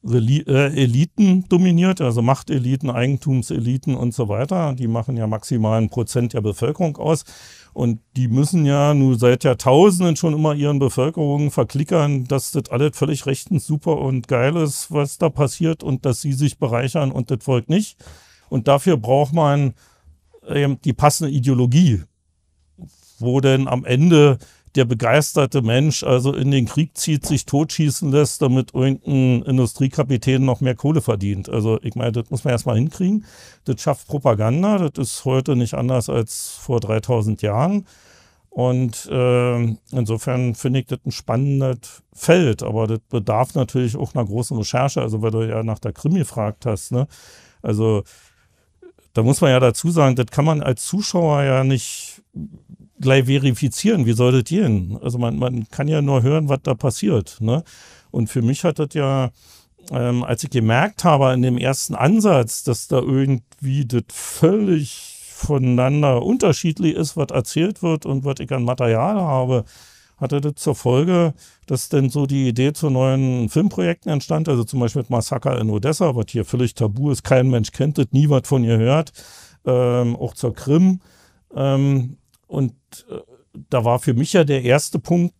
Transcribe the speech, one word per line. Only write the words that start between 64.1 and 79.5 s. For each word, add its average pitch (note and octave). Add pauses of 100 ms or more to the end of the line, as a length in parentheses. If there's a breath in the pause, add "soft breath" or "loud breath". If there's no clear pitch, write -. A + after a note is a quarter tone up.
voneinander C3
unterschiedlich E3+
ist, D#3+
was D3
erzählt E3
wird D#3+
und C3+
was C#3
ich A#2+
an B2+
Material B2
habe, C3 (520 loud breath)
hatte C#3+
das C#3+
zur C#3+
Folge, E3 (320 soft breath)
dass -
denn C3+
so C#3+
die C3+
Idee C3
zu D3
neuen B2+
Filmprojekten F3
entstand, D#3
also B2
zum B2+
Beispiel A#2+
mit -
Massaker B2+
in A2
Odessa, C3+
was A2+
hier A2
völlig B2+
tabu A#2
ist, C3+
kein C3
Mensch A#2
kennt D3+
das, C#3
nie D3
was C3+
von B2+
ihr A2+
hört, C3+ (540 loud breath)